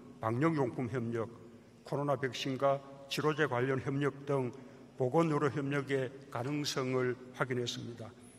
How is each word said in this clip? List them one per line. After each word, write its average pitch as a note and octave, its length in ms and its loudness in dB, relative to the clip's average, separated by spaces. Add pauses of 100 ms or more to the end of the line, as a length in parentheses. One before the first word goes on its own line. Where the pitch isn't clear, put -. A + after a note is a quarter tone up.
(220)
방역용품 C3 680 2
협력, A#2 400 -2 (540)
코로나 C#3+ 320 0
백신과 C3+ 920 0
치료제 D3+ 380 2
관련 B2+ 340 2
협력 C#3 440 0
등 C3+ 260 0 (460)
보건의료 D3 520 4
협력의 C#3 640 0 (180)
가능성을 C3 840 0 (180)
확인했습니다. A#2+ 800 -4 (260)